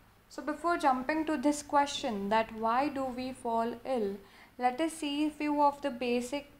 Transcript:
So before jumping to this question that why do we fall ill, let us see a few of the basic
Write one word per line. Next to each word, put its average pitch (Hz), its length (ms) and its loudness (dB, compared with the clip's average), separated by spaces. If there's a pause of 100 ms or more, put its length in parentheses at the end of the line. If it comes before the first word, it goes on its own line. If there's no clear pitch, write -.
(280)
So - 140 -12
before 302 340 -2
jumping 294 520 2
to 311 100 0
this 294 240 2
question 277 680 0
that 220 240 2 (120)
why 254 260 2
do 269 140 -4
we 254 280 -6
fall 233 400 -2 (140)
ill, 214 320 -2 (400)
let 247 240 0
us 320 100 0
see 294 320 -2
a 302 60 2
few 294 320 0
of 285 180 4
the 285 80 -2
basic 247 720 -2